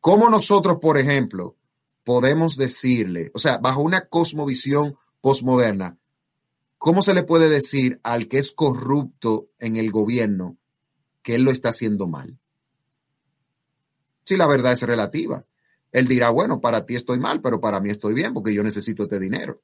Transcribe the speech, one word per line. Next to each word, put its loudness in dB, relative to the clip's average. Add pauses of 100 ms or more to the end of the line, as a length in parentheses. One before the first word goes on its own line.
¿Cómo 6
nosotros, 4
por 2
ejemplo, -2 (480)
podemos 2
decirle, -2
o -6
sea, 0
bajo 0
una 0
cosmovisión -2 (260)
posmoderna, 0 (800)
cómo 2
se 4
le 2
puede 4
decir 0
al -4
que -2
es -2
corrupto -2 (100)
en -6
el -2
gobierno -2 (640)
que -4
él 2
lo 4
está -2
haciendo -4
mal? -12 (1900)
Si 0
la 4
verdad 2
es 0
relativa. -4 (460)
Él 2
dirá, 2
"Bueno, 0
para -2
ti -8
estoy -4
mal, -4
pero -2
para -2
mí -4
estoy -4
bien -4
porque -4
yo 0
necesito -4
este -6
dinero". -8